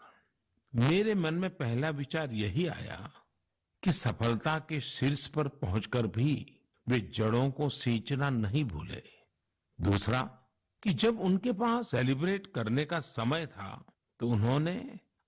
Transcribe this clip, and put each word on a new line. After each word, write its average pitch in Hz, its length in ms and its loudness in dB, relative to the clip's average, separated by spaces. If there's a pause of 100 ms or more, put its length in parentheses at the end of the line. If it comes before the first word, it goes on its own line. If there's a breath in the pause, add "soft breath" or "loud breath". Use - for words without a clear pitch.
(760 loud breath)
मेरे 175 400 4
मन 165 200 2
में 185 220 -2
पहला 127 340 -2
विचार 143 400 -4
यही 107 360 0
आया - 460 -8 (680)
कि 180 100 4
सफलता 117 680 0
के 151 220 -6
शीर्ष - 460 -2
पर 151 220 -2
पहुंचकर 110 580 -2
भी 117 520 0 (300)
वे 123 120 2
जड़ों 110 500 0
को 147 180 -2
सींचना 127 600 0
नहीं 117 340 0
भूले। 80 380 -6 (800)
दूसरा 101 420 2 (600)
कि 208 100 2
जब 220 280 2
उनके 196 320 2
पास 233 380 0
सेलिब्रेट 139 560 0
करने 120 380 0
का 160 160 -2
समय 139 460 -2
था, 101 480 -14 (240)
तो 120 100 0
उन्होंने 143 720 0 (280)